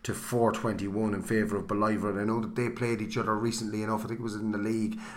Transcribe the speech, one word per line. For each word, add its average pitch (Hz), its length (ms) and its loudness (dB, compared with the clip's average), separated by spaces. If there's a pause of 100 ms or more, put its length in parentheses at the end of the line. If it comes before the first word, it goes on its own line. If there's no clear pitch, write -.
to 113 100 -4
four 117 380 2
twenty-one 104 640 0
in 92 80 -2
favour 107 340 2
of 95 120 -4
Ballivor. 104 420 2
And 98 100 0
I 104 40 0
know 113 160 2
that 107 160 -4
they 120 120 2
played 117 320 0
each 107 160 -4
other 107 220 2
recently 107 460 0
enough. 110 200 0
I 110 40 -6
think 113 100 -4
it 117 60 -6
was 110 100 -4
in 107 160 -2
the 107 80 0
league. 110 400 0 (180)